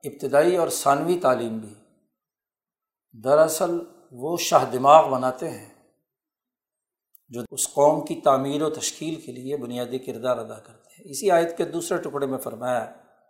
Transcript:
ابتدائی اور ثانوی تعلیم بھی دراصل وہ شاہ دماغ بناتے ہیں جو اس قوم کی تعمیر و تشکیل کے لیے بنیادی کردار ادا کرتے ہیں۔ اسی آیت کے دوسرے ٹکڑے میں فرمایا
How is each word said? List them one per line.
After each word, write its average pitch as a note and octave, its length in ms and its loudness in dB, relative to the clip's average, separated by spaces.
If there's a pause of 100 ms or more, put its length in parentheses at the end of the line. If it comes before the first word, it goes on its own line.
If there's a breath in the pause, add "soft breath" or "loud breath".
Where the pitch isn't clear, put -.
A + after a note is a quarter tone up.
ابتدائی D3 520 2
اور E3 120 0
ثانوی D#3+ 500 0
تعلیم A#2 400 0
بھی G#2+ 160 -14 (1500)
دراصل D#3 460 4 (420)
وہ C#3 240 -6
شاہ C3+ 360 2
دماغ C#3 380 6
بناتے C3 400 -2
ہیں - 420 -20 (1400)
جو A#2+ 120 -12 (100)
اس - 180 -6
قوم D3 360 2
کی - 160 -8
تعمیر C#3 420 0
و D3+ 80 -2
تشکیل D#3 500 -8
کے B2 120 -16
لیے C3 240 -8
بنیادی B2 420 -8
کردار B2 400 -4
ادا A2 200 -14
کرتے - 300 -20
ہیں۔ - 220 -20
اسی F#3 200 -2
آیت E3+ 260 2
کے - 80 -2
دوسرے E3+ 380 -6
ٹکڑے C#3 240 -4
میں C3 120 -4
فرمایا A#2+ 540 -4 (360)